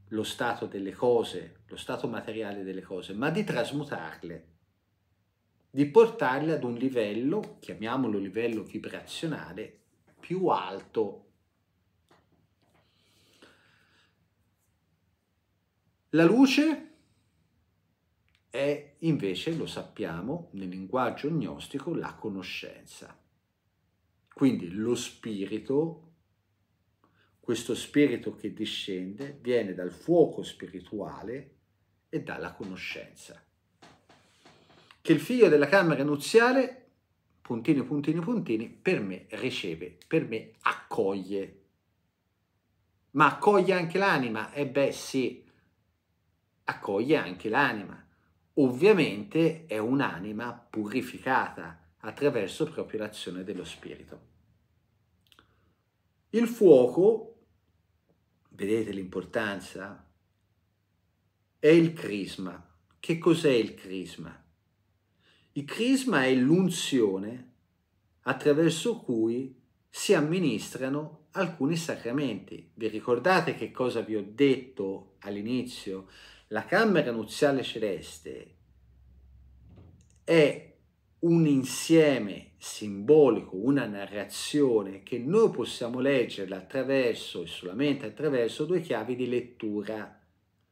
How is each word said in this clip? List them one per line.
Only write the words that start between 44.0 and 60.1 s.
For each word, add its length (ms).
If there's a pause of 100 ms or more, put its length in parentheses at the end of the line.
Eh 160
beh, 240
sì, 520 (1200)
accoglie 520
anche 320
l'anima. 580 (480)
Ovviamente 1080
è 120
un'anima 760
purificata 1300 (200)
attraverso 680
proprio 300
l'azione 440
dello 200
spirito. 640 (2000)
Il 160
fuoco, 1000 (1040)
vedete 420
l'importanza? 1160 (1500)